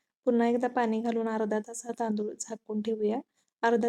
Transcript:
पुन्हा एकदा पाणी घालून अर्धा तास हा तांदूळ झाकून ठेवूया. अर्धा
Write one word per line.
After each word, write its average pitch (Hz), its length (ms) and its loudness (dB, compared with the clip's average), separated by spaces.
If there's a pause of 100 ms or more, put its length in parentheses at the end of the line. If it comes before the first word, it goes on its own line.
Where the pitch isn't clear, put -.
(260)
पुन्हा 233 220 4
एकदा 247 200 2
पाणी 226 320 0
घालून 226 280 0
अर्धा 220 300 0
तास 233 280 -8
हा 233 120 -4
तांदूळ 214 420 -2
झाकून 214 420 -6
ठेवूया. 214 360 0 (440)
अर्धा 233 260 4